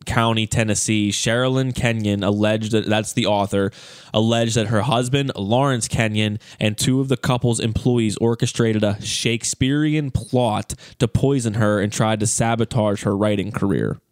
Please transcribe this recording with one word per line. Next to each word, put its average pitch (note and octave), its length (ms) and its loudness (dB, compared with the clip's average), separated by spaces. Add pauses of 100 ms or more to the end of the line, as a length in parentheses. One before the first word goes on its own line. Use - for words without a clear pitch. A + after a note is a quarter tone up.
County, A2+ 400 0
Tennessee, G#2+ 640 0
Sherilyn B2+ 640 0
Kenyon G#2 500 0
alleged G#2+ 480 0
that, G#2+ 140 0
that's A2 260 -2
the A#2 140 0
author, G2+ 440 0 (440)
alleged A2+ 420 2
that G#2+ 120 0
her A2 120 2
husband, B2+ 560 0
Lawrence A#2+ 520 0
Kenyon, G#2+ 500 0 (200)
and G#2+ 200 0
two C3 240 2
of C3+ 60 -2
the C3 100 0
couple's A#2+ 420 0
employees A2+ 560 0
orchestrated A2+ 680 0
a G#2 200 0
Shakespearean C#3+ 1080 -2
plot A2 600 0 (280)
to B2 60 4
poison B2+ 480 0
her G#2 240 2
and G#2 140 0
tried A2 280 0
to G#2 60 0
sabotage A2+ 760 0
her G2+ 120 0
writing G2+ 380 0
career. A#1+ 480 -2 (120)